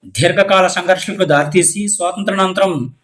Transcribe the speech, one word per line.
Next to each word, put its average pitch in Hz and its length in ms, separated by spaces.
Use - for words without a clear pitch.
దీర్ఘకాల 190 600
సంఘర్షణలకు 185 580
దారితీసి 156 640
స్వాతంత్రానంతరం 190 840